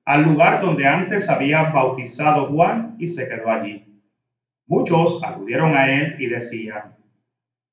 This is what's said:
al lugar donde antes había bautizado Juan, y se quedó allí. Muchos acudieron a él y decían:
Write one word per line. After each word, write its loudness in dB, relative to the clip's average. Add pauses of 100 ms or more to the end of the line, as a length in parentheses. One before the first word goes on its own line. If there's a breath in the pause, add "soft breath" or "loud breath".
al 4
lugar 4
donde 0
antes 0
había 2
bautizado 0
Juan, 0
y -6
se -8
quedó -6
allí. -6 (840)
Muchos 0
acudieron -2
a 4
él -2
y -6
decían: -8 (800)